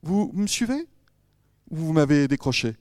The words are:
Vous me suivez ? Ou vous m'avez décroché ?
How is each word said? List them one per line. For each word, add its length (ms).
Vous 320
me 140
suivez ? 380
Ou 80
vous 160
m'avez 340
décroché ? 540